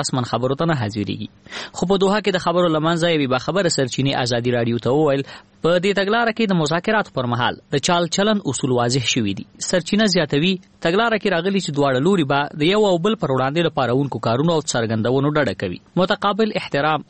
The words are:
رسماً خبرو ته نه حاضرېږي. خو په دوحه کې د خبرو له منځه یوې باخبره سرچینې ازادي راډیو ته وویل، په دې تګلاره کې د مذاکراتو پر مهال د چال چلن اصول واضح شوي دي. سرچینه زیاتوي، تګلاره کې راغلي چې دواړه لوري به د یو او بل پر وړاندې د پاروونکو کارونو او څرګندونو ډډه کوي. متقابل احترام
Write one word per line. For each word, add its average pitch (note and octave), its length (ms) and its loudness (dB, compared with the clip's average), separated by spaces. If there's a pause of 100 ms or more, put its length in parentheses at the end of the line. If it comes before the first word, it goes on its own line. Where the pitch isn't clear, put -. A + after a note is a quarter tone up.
رسماً C#3 200 -2 (100)
خبرو B2+ 240 0
ته E3+ 160 -2
نه C#3+ 100 0
حاضرېږي. G#2 480 -4 (440)
خو - 180 -6
په G3 40 4 (100)
دوحه G3+ 160 2
کې G3 160 0
د - 100 -6
خبرو F3 260 2
له D3+ 60 2
منځه E3 340 2
یوې C#3+ 220 0
باخبره E3 420 0
سرچینې C3+ 360 0 (100)
ازادي A#2+ 340 0
راډیو A#2 300 0
ته C3+ 100 2
وویل، C#3 260 2 (400)
په E3+ 200 2
دې G3+ 160 2
تګلاره A3 380 0
کې A3+ 120 2
د F#3 120 2
مذاکراتو E3+ 520 -2
پر B2+ 200 -2
مهال A#2 220 0 (180)
د C#3 120 0
چال F3 180 2 (120)
چلن G#3 260 0 (100)
اصول C3 280 -2
واضح A#2+ 340 0
شوي G#2 240 0
دي. - 80 -12 (240)
سرچینه G3+ 360 0 (100)
زیاتوي، D#3+ 360 2 (340)
تګلاره G#3+ 360 2
کې G3 140 0
راغلي F#3+ 260 0
چې E3 160 -6
دواړه C3+ 300 2
لوري F#3+ 260 2
به C#3+ 280 -2
د D#3 120 2
یو G#3+ 160 2
او F3+ 160 2
بل G#3+ 100 0
پر C#3 180 -2
وړاندې C#3 320 0
د D#3 140 -2
پاروونکو B2+ 480 0
کارونو C#3+ 300 2
او D3 40 0
څرګندونو A#2+ 720 0
ډډه C3 300 0
کوي. F2+ 160 -6 (220)
متقابل G3+ 600 0
احترام D3 480 -2